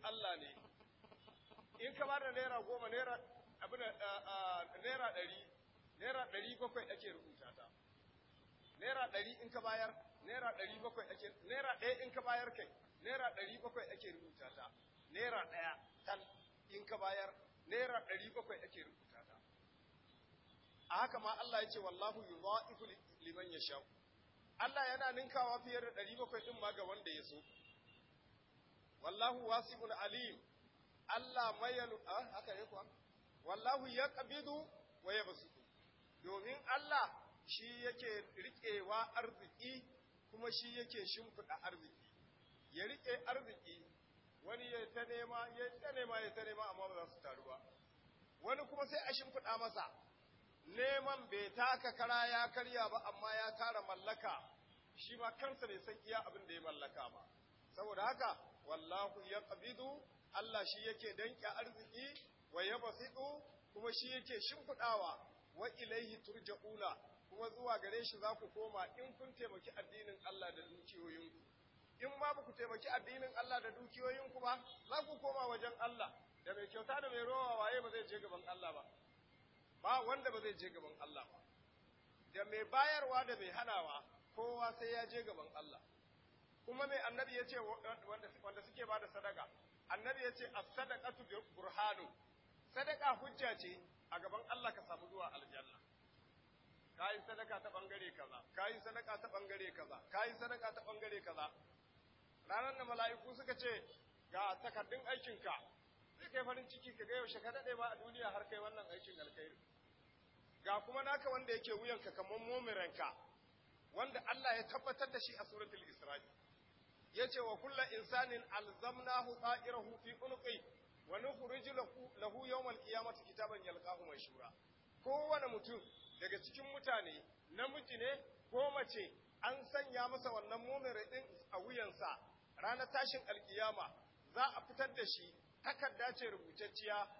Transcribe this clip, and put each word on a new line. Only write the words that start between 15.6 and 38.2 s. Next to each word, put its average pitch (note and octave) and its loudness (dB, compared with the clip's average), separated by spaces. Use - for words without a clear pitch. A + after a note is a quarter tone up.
tal G3 0
in G3+ -8
ka A3 -2
bayar, G3 2
naira A#3+ 4
ɗari F#3+ -2
bakwai A3 -4
ake F#3 -10
rubuta A#2 -18
ta. - -20
A E3+ 0
haka B3 4
ma G#3+ 2
Allah A#3 4
ya A3 0
ce, A3 -4
"Wallahu G3 0
yudha'ifu G#3+ 0
li-, F#3+ -12
liman E3+ -6
yasha'u." C#3 -4
Allah C4+ 4
yana C4 4
ninkawa B3 4
fiye A#3+ 0
da A#3 -2
ɗari G3+ -4
bakwai A3 -2
ɗin A3+ -6
ma G#3 2
ga G3+ -6
wanda F#3+ -4
ya D#3 -4
so. D3 -12
Wallahu A3+ 4
wasi'un A3+ 2
alim. G#3 -2
Allah A#3+ 4
mayalu-, A#3+ 0
ah, G#3 2
haka G3 -4
ne G#3 -4
kuwa? G3 -8
Wallahu A#3+ 4
yaqbidu C4+ 0
wa F#3+ 2
yabsutu. G3 -2
Domin G3 -2
Allah C#4 6
shi A#3+ -4
yake A#3+ 0